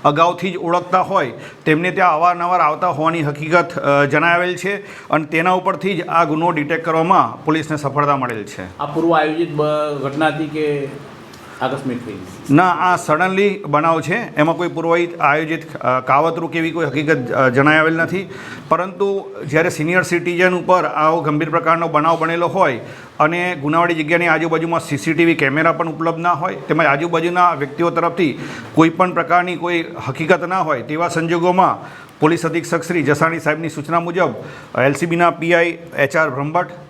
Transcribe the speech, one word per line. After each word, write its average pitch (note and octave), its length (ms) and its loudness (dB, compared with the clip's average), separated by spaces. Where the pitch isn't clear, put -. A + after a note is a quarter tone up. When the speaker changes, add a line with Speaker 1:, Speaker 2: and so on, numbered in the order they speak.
Speaker 1:
અગાઉથી E3+ 460 2
જ F3 60 -6
ઓળખતા F3 440 0
હોય, D#3 320 0
તેમને D#3+ 260 2
ત્યાં F3+ 240 4
અવારનવાર F3 460 2
આવતા D#3 280 2
હોવાની D#3+ 340 0
હકીકત, D3+ 560 0
અ, C#3+ 260 4
જણાવેલ E3+ 520 2
છે F#3+ 200 -4
અને D#3 160 2
તેના E3 280 0
ઉપરથી F#3 440 -2
જ E3+ 100 -4
આ E3 180 4
ગુનો D#3+ 260 0
ડિટેક્ટ D#3+ 340 -2
કરવામાં D#3+ 600 0
પોલીસને D#3 320 -2
સફળતા C#3+ 400 0
મળેલ A#2+ 280 -6
છે. F#2 340 -14
Speaker 2:
આ C#3 80 -4
પૂર્વ D#3+ 300 0
આયોજિત D#3 360 0
બ-, D3+ 500 -2
ઘટના C#3+ 260 -2
હતી D#3 180 -2
કે D3 420 -4
આકસ્મિક B2+ 440 -4
થઈ? A2 60 -10
Speaker 1:
ના, E3 180 6
આ F3 280 2
સડનલી F#3+ 680 0
બનાવ D#3 340 2
છે, F3+ 360 -4
એમાં D#3 200 2
કોઈ F3 120 -2
પૂર્વ E3 280 0
આયોજિત, D#3 560 0
અ, B2+ 240 0
કાવતરું D#3 520 0
કે E3 60 -2
એવી E3 120 -2
કોઈ D#3+ 160 -2
હકીકત, C3+ 460 0
અ, C3 160 4
જણાવેલ D3+ 480 4
નથી. E3 340 -4
પરંતુ F#3+ 640 -2
જ્યારે D#3+ 240 2
સિનિયર D#3+ 320 0
સિટીઝન F3 520 2
ઉપર E3+ 300 2
આવો D#3 360 2
ગંભીર D3+ 300 0
પ્રકારનો E3 380 2
બનાવ D#3 300 2
બનેલો E3+ 300 0
હોય D3 320 2
અને F3 400 2
ગુનાવાળી E3 340 2
જગ્યાની E3 320 0
આજુબાજુમાં D#3+ 540 0
સી D3+ 160 -4
સી D#3+ 180 -2
ટી E3 100 4
વી E3 100 4
કેમેરા D3+ 380 2
પણ E3 160 -2
ઉપલબ્ધ D#3+ 300 -4
ના F3 140 0
હોય, F3 220 -2
તેમજ D#3+ 320 0
આજુબાજુના E3+ 680 2
વ્યક્તિઓ D3 360 -2
તરફથી E3 480 0
કોઈ D#3+ 160 6
પણ F3+ 220 0
પ્રકારની F3 440 0
કોઈ E3 280 -2
હકીકત D#3+ 360 0
ના F3+ 140 -2
હોય, D#3 240 0
તેવા D3+ 260 -4
સંજોગોમાં E3 720 2
પોલીસ E3 280 2
અધિક્ષક D#3+ 360 -2
શ્રી F3 200 -2
જસાણી D3+ 380 0
સાહેબની D#3 280 -2
સૂચના D#3 320 -4
મુજબ E3+ 340 -2
એલ C3+ 140 4
સી C#3 140 -2
બીના E3+ 240 2
પી E3 240 0
આઈ E3+ 240 2
એચ C#3 180 2
આર D#3+ 140 2
બ્રહ્મભટ્ટ D3+ 400 -2